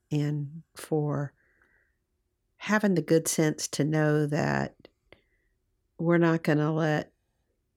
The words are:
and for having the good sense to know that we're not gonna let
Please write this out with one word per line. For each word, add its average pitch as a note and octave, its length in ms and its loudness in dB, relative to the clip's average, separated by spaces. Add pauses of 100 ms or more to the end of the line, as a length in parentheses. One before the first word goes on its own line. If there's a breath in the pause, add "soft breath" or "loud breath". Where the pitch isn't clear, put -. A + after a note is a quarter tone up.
(120)
and D3 520 -4 (120)
for D3 580 -4 (1200)
having G#3 380 0
the D#3+ 60 2
good D#3+ 260 2
sense - 420 0
to - 140 -2
know D3+ 440 2
that C#3+ 480 -2 (1200 soft breath)
we're E3+ 200 2
not E3 260 4
gonna D3+ 300 0
let D#3 380 -2 (640)